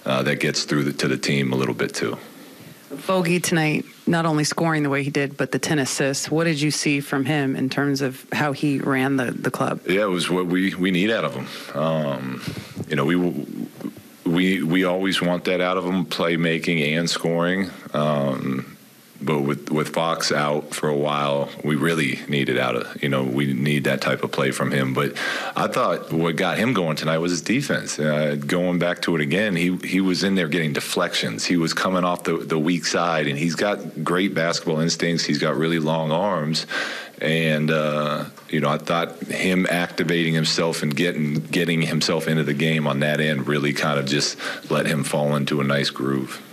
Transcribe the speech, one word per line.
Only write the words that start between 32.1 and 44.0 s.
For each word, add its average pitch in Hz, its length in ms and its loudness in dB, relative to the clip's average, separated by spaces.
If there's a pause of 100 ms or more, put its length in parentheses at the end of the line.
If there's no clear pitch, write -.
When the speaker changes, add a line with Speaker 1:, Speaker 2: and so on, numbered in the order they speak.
Speaker 1:
the, 85 140 0
the 78 240 -2
weak 82 240 2
side, 85 420 0
and 69 100 -2
he's 80 200 0
got 90 480 -2
great 87 300 2
basketball 82 440 0
instincts. 82 460 0
He's 76 140 0
got 76 180 0
really 82 240 2
long 78 320 0
arms. 82 560 0 (520)
And, 78 520 2
uh, 76 540 0 (220)
you 117 120 0
know, 71 80 2
I 76 100 0
thought 85 460 -2
him 92 440 2
activating 85 680 0
himself 80 500 0
and 73 100 0
getting, 78 460 0
getting 82 420 0
himself 80 460 0
into 78 160 2
the 73 100 0
game 78 320 2
on 69 140 0
that 76 180 2
end 71 300 0
really 71 240 2
kind 73 260 0
of 67 80 -2